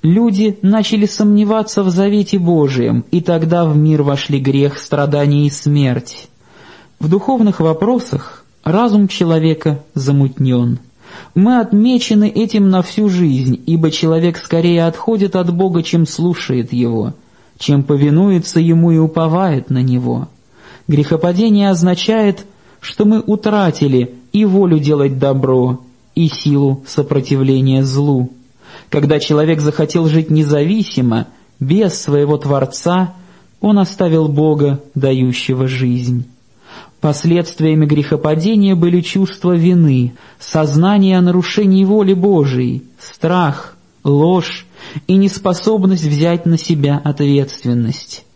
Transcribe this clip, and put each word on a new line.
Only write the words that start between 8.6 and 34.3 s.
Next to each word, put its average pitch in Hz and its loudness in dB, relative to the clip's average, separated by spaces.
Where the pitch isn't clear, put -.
разум 202 2
человека 160 0
замутнён. 131 0
Мы 233 4
отмечены 214 2
этим 214 0
на 185 2
всю 208 -2
жизнь, 139 0
ибо 160 2
человек 165 -2
скорее 170 0
отходит 196 -2
от 175 0
Бога, 170 -2
чем 165 0
слушает 143 -4
Его – 117 -2
чем 139 0
повинуется 160 2
Ему 165 2
и 160 4
уповает 160 0
на 127 0
Него. 123 -2
Грехопадение 175 0
означает, 185 0
что - -4
мы 214 4
утратили 175 0
и 214 2
волю 185 2
делать 139 0
добро, 131 0
и 165 0
силу 139 -2
сопротивления 135 0
злу. 135 -2
Когда 147 0
человек 151 0
захотел 156 0
жить 156 0
независимо, 147 0
без 175 0
своего 147 0
Творца, 143 -2
он 208 2
оставил 160 0
Бога, 143 0